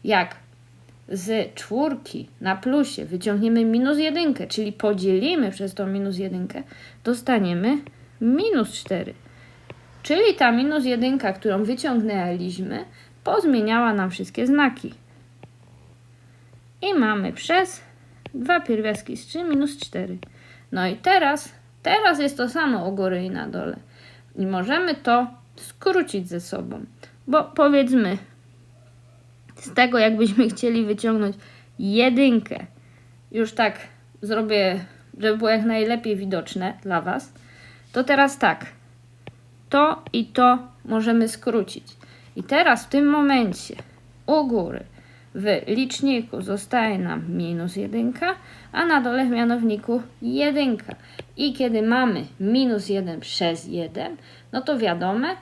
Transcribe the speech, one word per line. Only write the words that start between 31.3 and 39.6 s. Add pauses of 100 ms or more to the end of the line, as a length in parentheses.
jedynkę, (640)
już
tak (440)
zrobię, (340)
żeby
było
jak
najlepiej
widoczne
dla
Was, (600)
to
teraz
tak, (1040)